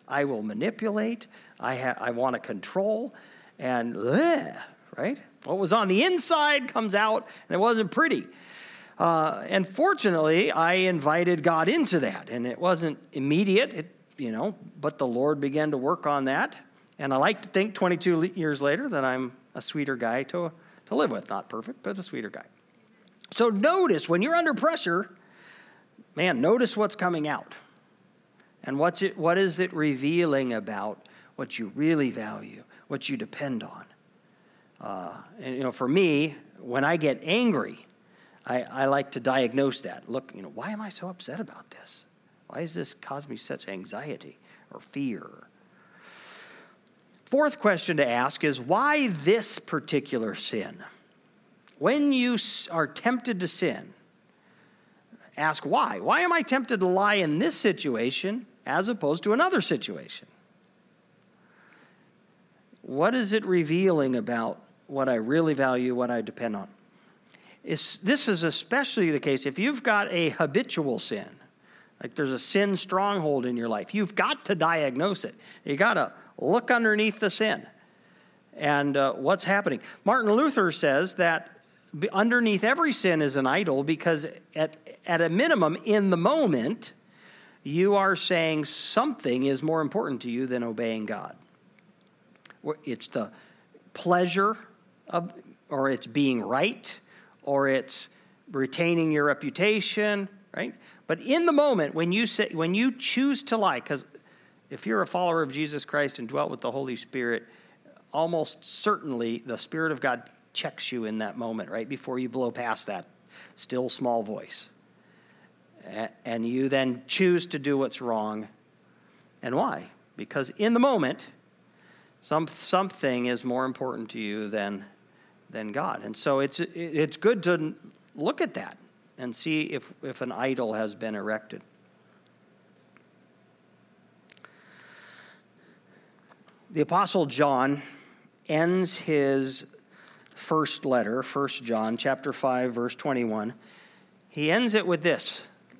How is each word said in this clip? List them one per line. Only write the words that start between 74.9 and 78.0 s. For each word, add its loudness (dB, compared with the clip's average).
it. -10
You -2
gotta 2
look 2
underneath 2
the 0
sin 0